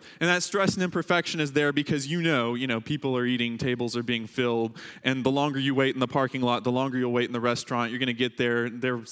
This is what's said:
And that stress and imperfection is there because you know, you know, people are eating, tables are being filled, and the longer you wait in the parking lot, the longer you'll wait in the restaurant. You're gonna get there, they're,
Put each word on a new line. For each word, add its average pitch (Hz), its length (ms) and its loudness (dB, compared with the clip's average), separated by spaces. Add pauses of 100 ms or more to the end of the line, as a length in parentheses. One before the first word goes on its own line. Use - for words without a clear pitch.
(200)
And 170 100 2
that 180 140 2
stress 202 300 2
and 190 100 0
imperfection 170 560 0
is 151 100 0
there 147 220 4
because 143 340 -2
you 170 160 -2
know, 123 320 2
you 127 140 -2
know, 113 120 0
people 139 360 -2
are 123 100 0
eating, 120 320 0
tables 120 380 -2
are 120 80 -2
being 117 240 -2
filled, 117 500 0 (240)
and 131 220 0
the 131 60 4
longer 139 280 2
you 135 160 0
wait 135 200 2
in 127 40 -6
the 131 80 2
parking 131 340 0
lot, 120 220 2
the 123 80 0
longer 127 280 0
you'll 123 140 0
wait 120 120 2
in - 80 -4
the 123 80 -2
restaurant. 120 500 0
You're 123 80 -6
gonna 127 140 -2
get 120 240 -2
there, 120 340 2
they're, 123 300 -2 (120)